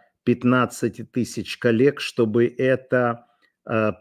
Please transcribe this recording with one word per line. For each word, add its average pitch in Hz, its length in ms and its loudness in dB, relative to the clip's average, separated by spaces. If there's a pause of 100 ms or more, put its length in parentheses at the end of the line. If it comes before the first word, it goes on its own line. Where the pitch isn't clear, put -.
(240)
пятнадцати 120 800 0
тысяч - 540 -6
коллег, 123 420 2
чтобы 117 460 0
это, 127 800 -2 (400)
э, 110 340 0